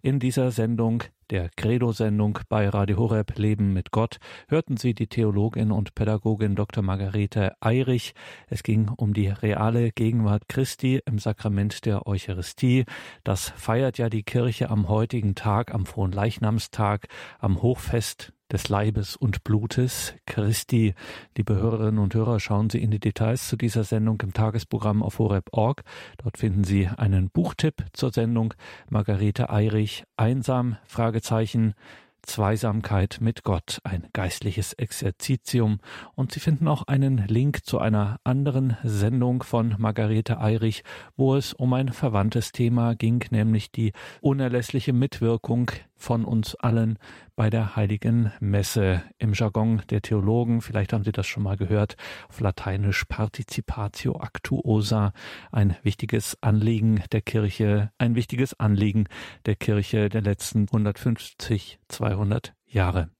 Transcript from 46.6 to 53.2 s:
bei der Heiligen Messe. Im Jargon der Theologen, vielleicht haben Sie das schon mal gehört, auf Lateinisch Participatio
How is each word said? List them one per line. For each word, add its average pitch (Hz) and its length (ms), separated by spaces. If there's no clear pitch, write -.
bei 110 120
der 107 260
Heiligen 107 640
Messe. 98 640
Im 110 160
Jargon 110 560
der 107 140
Theologen, 113 580
vielleicht 107 320
haben 110 120
Sie 107 80
das - 140
schon - 160
mal 98 140
gehört, 104 400
auf - 120
Lateinisch 98 640
Participatio - 1160